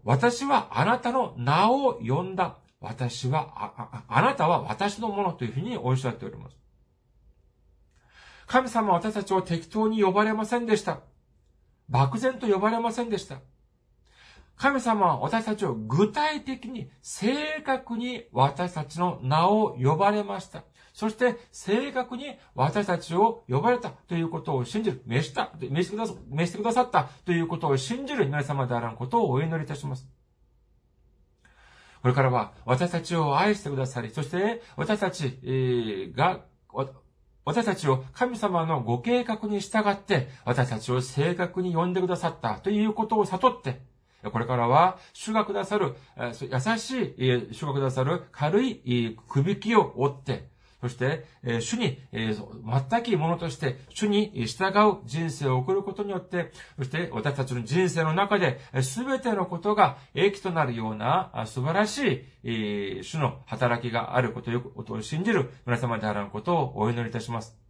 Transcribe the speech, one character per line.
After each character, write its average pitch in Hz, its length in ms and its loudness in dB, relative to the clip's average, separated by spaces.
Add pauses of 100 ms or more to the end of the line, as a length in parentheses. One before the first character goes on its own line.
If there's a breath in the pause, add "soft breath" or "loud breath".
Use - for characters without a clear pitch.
私 233 420 2
は 277 260 2
あ 127 120 0
な 240 160 2
た 240 140 -2
の 254 240 0
名 156 340 4
を 269 340 0
呼 139 180 0
ん 190 120 -6
だ。 175 220 -2 (240)
私 123 480 -4
は、 147 260 -2
あ、 107 220 -10
あ、 113 320 -14
あ 110 120 4
な 269 120 4
た 170 160 2
は 170 140 2
私 202 360 -4
の 226 100 -4
も 202 140 -2
の」 175 140 0
と 127 80 -6
い 107 40 -4
う 107 40 -10
ふ 127 40 -4
う - 40 -2
に 226 160 -6
お 127 160 0
っ - 20 4
し 131 100 -2
ゃ 120 60 0
っ - 40 -8
て - 100 -12
お - 40 -8
り - 60 -14
ま - 140 -16
す。 - 80 -20 (1900 loud breath)
神 262 200 4
様 220 220 0
は 180 60 6
私 208 180 0
た 208 100 -2
ち - 80 -4
を 190 100 4
適 170 280 -4
当 214 180 2
に 220 160 4
呼 190 80 6
ば 208 140 4
れ 220 80 0
ま 214 120 -2
せ 240 140 0
ん 240 60 -4
で 220 100 4
し - 80 -2
た。 - 160 -4 (880)
漠 131 320 2
然 262 180 0
と 247 100 -4
呼 190 120 4
ば 208 100 2
れ 233 120 0
ま 233 100 -2
せ 240 140 -4
ん 233 40 -10
で 208 80 -2
し - 100 -8
た。 135 100 -12 (1200 soft breath)
神 269 220 4
様 220 280 4
は 147 120 4
私 226 260 0
た 214 100 0
ち 202 100 -2
を 135 80 0
具 123 380 2
体 302 300 0
的 254 280 -8
に、 214 220 -10 (100)
正 302 640 -2
確 262 320 -2
に 247 340 -6
私 151 420 0
た 156 100 -6
ち 151 140 -10
の 175 260 0
名 156 240 4
を 214 340 4
呼 143 140 4
ば 196 160 4
れ 208 120 0
ま 202 160 -6
し - 80 -14
た。 - 160 -14 (300 soft breath)
そ 214 160 -2
し 214 60 -8
て 240 220 2 (140)
正 247 400 -2
確 247 260 -4
に 269 200 -12 (160 soft breath)
私 156 320 2
た 180 140 0
ち 165 160 -6
を 226 320 4
呼 127 140 2
ば 233 100 4
れ 240 80 2
た 240 100 -8
と - 240 -10
い 165 80 0
う 165 80 -2
こ 165 120 -6
と 147 140 -4
を 123 100 0
信 214 180 -4
じ 202 80 2
る。 131 140 -8
召 120 180 0
し - 100 -8
た、 - 260 -4
召 139 240 0
し 180 60 -2
て 202 60 -6
く - 20 -4
だ 220 100 -2
さ-、 185 60 -8 (160)
召 151 160 0
し 170 60 -4
て 190 60 -10
く 208 60 -4
だ 226 100 2
さ 247 100 4
っ 240 80 -2
た 156 180 4 (160 loud breath)
と 180 60 0
い 170 100 4
う 165 60 0
こ 170 100 -4
と 165 100 -2
を 139 100 4
信 247 280 -4
じ 285 100 -6
る 202 100 4
皆 143 180 -2
様 135 240 -2
で 123 80 -2
あ 117 40 0
ら 117 100 -4
ん 110 60 -10
こ 127 120 -8
と 233 140 2
を 170 100 0
お 131 100 2
祈 160 160 -2
り 156 60 -4
い 135 40 -10
た 147 80 -8
し - 120 -12
ま 135 80 -6
す。 - 120 -16 (2000 soft breath)
こ 123 40 4
れ 123 60 4
か 139 80 4
ら 131 80 6
は 117 240 0 (120)
私 131 260 2
た 170 100 -2
ち 170 140 -4
を 147 240 2
愛 208 160 4
し 208 80 -12
て 147 60 -6
く 139 60 -4
だ 131 120 -2
さ 127 140 -6
り、 113 100 -8
そ 160 100 -6
し 139 80 -6
て 208 320 -2 (140 loud breath)
私 202 240 -2
た 190 100 0
ち、 143 340 -6
え - 40 -10
ー、 117 680 0
が、 170 260 0 (300)
わ-、 131 160 -4 (580)
私 220 200 0
た 202 100 0
ち 143 140 -2
を 131 140 4 (100)
神 247 240 -2
様 180 300 0
の 156 140 0
ご 120 200 -2
計 240 220 2
画 220 200 -4
に 208 160 -2
従 208 300 0
っ 196 60 2
て、 170 340 0 (160 loud breath)
私 127 240 2
た 117 100 -4
ち - 120 -4
を 127 100 2
正 151 340 0
確 180 280 -2
に 180 100 0
呼 170 140 2
ん 180 60 0
で 185 80 2
く 180 60 2
だ 180 80 2
さ 165 140 -2
っ - 100 -10
た 110 160 -2
と - 140 -4
い 208 160 4
う 220 80 2
こ 214 140 0
と 220 100 2
を 202 80 6
悟 185 260 4
っ - 100 -10
て、 - 280 -6 (340 soft breath)
こ 104 140 -4
れ 117 80 2
か 127 100 0
ら 120 120 4
は 170 320 6 (140 loud breath)
主 - 200 -6
が 214 120 2
く 202 80 -6
だ 196 120 -2
さ 208 140 0
る、 139 160 0 (200 loud breath)
え 120 140 -4
ー、 131 440 -2
優 226 40 0
し 220 140 -8
い、 247 260 -4
え 127 60 -2 (140)
ー、 110 160 -4
主 - 120 -8
が 143 80 -4
く 139 60 0
だ 135 100 2
さ 127 140 0
る 170 280 0
軽 165 320 2
い、 - 220 -2
え 123 40 -6
ー、 117 280 0 (100)
く 139 140 2
び 196 180 0
き 226 160 2
を - 200 6
追 135 140 2
っ - 120 -10
て、 - 300 -6 (280 soft breath)
そ 120 100 -4
し - 60 -10
て、 139 300 -2 (160 loud breath)
え 117 160 -2
ー、 117 40 -2
主 226 140 -4
に、 220 240 -2 (120)
え 113 180 -2
ー、 110 600 -4
全 233 140 0
く 226 140 2
も 160 120 2
の 170 100 0
と 165 100 -4
し - 80 -10
て 131 220 -4 (100)
主 - 160 -4
に 208 400 2
従 190 200 -2 (260)
う - 140 -4
人 156 260 -2
生 143 160 -2
を 127 100 4
送 135 160 0
る 196 80 2
こ 196 120 -8
と 202 100 -6
に 202 80 -4
よ 185 60 -4
っ - 40 -6
て、 175 300 -4 (260 loud breath)
そ 139 60 -4
し 127 80 -6
て 165 200 -2
私 123 240 -2
た 131 100 -2
ち 127 100 -6
の 120 80 -4
人 170 260 2
生 165 140 0
の 156 100 2
中 202 240 2
で、 156 220 2 (140 loud breath)
え 131 60 0
ー、 220 260 -2
全 262 140 0
て 233 140 0
の 185 140 0
こ 175 100 -6
と 208 160 2
が 180 240 6 (160 loud breath)
益 196 260 4
と 190 120 -4
な 165 140 2
る 123 100 -2
よ 110 160 -4
う 107 40 -6
な、 143 380 0
あ、 113 140 -4
素 127 160 -4
晴 165 160 2
ら 214 80 4
し 208 100 -6
い、 190 280 0 (180 loud breath)
え 117 60 -8 (500)
ー、 - 40 -10
主 - 140 -8
の 143 300 -2
働 120 340 0
き 120 100 -4
が 113 240 -2
あ 123 60 4
る 113 120 0
こ 117 100 -10
と、 120 80 -4
い 120 40 -2
う 123 60 0
こ - 220 -14
と 107 100 -10
を 107 80 -6
信 156 220 -4
じ 220 100 2
る 135 180 0 (140 loud breath)
皆 120 140 0
様 120 180 -2
で 104 80 -4
あ 104 80 0
ら 101 100 -2
ん 101 60 -8
こ 104 120 -8
と 175 160 0
を 143 200 -2
お 107 140 2
祈 120 120 -2
り 110 60 -4
い - 20 -10
た 117 80 -6
し 113 120 -8
ま 113 100 -6
す。 - 160 -18 (120)